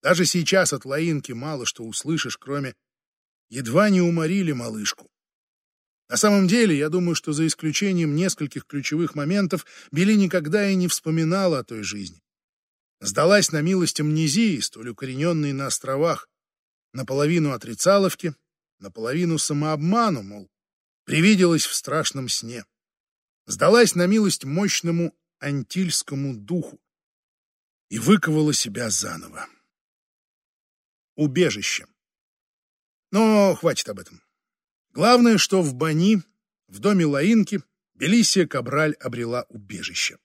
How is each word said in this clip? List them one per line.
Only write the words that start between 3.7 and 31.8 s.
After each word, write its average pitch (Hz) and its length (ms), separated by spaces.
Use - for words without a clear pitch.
не 185 120
уморили 170 500
малышку". 113 580
На 120 100
самом 202 300
деле, 202 300
я 147 120
думаю, 175 260
что - 180
за 160 140
исключением 160 680
нескольких 156 500
ключевых 151 500
моментов, 156 500
Билли 190 220
никогда 196 560
и 190 60
не 180 120
вспоминала 165 720
о 117 40
той 110 200
жизни. 95 380
Сдалась 170 520
на 156 100
милость 175 380
амнезии, 156 600
столь 113 300
укоренённой 143 640
на 135 140
островах, 139 600
наполовину 143 580
отрицаловке, 170 840
наполовину 131 580
самообману, 156 840
мол, 101 300
привиделась 170 600
в - 80
страшном 139 560
сне. 113 360
Сдалась 180 480
на 175 120
милость 208 360
мощному 170 720
антильскому 143 960
духу 113 440
и 110 100
выковала 156 540
себя 113 360
заново. - 580
Убежище. 139 720